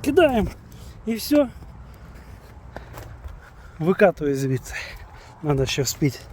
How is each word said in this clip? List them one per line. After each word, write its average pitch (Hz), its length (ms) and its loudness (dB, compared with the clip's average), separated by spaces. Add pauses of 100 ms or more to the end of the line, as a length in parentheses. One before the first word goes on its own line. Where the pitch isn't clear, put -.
кидаємо 269 440 6 (580)
і 226 80 0
все. 277 320 4 (2250)
Викатує 160 560 4
звідси. 135 400 -2 (680)
Надо 135 240 2
ще - 160 -2
вспіть - 380 0 (120)